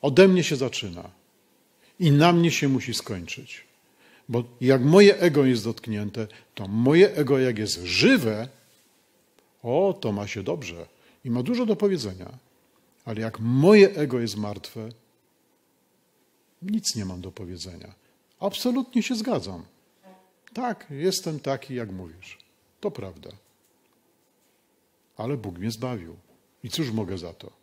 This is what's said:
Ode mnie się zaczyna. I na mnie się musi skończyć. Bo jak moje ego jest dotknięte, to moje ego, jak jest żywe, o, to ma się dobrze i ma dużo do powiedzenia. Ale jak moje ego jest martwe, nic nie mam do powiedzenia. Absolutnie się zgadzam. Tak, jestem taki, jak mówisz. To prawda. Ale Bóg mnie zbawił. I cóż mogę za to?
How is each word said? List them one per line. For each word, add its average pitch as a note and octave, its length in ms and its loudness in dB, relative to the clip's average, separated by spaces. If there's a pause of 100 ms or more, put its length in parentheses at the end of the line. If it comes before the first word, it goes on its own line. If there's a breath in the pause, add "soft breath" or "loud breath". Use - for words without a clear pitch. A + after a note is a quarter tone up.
Ode D3 260 6
mnie F#3 160 4
się D#3+ 120 -2
zaczyna. F#2+ 540 -8 (880 soft breath)
I E3 120 4
na D#3 220 6
mnie E3+ 180 4
się - 160 -2
musi B2+ 260 -2
skończyć. - 680 -10 (680 soft breath)
Bo A#2+ 140 -2 (180)
jak C3 200 4
moje G3 380 8
ego D3+ 260 4
jest A#2+ 180 2
dotknięte, G#2+ 640 -6 (280 loud breath)
to G2+ 120 -10
moje C3 480 4
ego, C#3+ 240 2
jak B2+ 180 0
jest G2+ 260 -4
żywe, A2+ 640 2 (1160)
o, F3+ 380 0
to A#2 100 -2
ma G2+ 160 -6
się G2+ 160 -10
dobrze G2+ 440 -10 (380 soft breath)
i B2+ 40 -10
ma B2 140 -2
dużo A#3+ 220 -2
do G#3+ 100 0
powiedzenia. B2 600 -4 (680)
Ale A2+ 160 -8
jak A2 180 -8
moje D#3+ 560 6
ego C3 240 -4
jest A2 160 -6
martwe, G#2 540 -12 (1700)
nic G#3 340 -4
nie G#2 100 -6
mam F2+ 160 -10
do F#2 100 -12
powiedzenia. F2+ 640 -16 (460)
Absolutnie A#3+ 640 -2
się B3+ 120 -6
zgadzam. C3 500 -6 (880)
Tak, A#3+ 360 -8
jestem D#3 500 -4
taki, C3+ 360 -6
jak A2+ 160 -8
mówisz. F#2 460 -16 (420)
To G#3 120 -6
prawda. - 380 -14 (1900)
Ale B2+ 200 -6
Bóg G2+ 200 -10
mnie G#2 140 -6
zbawił. A2 440 -10 (480)
I A#2+ 60 -10
cóż C#3+ 220 -4
mogę G2 260 -4
za E2+ 160 -12
to? - 180 -20 (120)